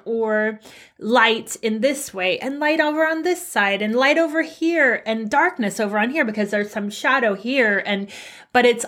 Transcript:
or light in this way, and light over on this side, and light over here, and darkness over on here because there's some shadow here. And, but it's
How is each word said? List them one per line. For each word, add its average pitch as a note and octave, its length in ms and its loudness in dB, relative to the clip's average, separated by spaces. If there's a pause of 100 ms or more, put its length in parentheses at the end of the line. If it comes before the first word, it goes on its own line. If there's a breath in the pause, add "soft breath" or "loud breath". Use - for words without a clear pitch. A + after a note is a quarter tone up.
or G#3+ 560 -2 (380 loud breath)
light A3+ 640 2
in A3 180 -2
this C#4+ 320 -2
way, F#3 260 0
and C#4 220 -8
light D4+ 180 2
over D4+ 280 2
on D#4+ 160 -2
this F4+ 240 -2
side, G3+ 340 0
and G#3+ 160 -2
light C#4 220 4
over D#4+ 240 2
here, D#4+ 640 0
and A3 240 -4
darkness C#4+ 500 0
over G#3 180 -2
on A3+ 120 0
here D4 160 0
because G#3 240 -4
there's G#3 200 -2
some G3+ 200 -6
shadow B3+ 420 0
here. A3 540 0
And, G3 240 -4 (420 loud breath)
but B3 140 4
it's A#3+ 220 2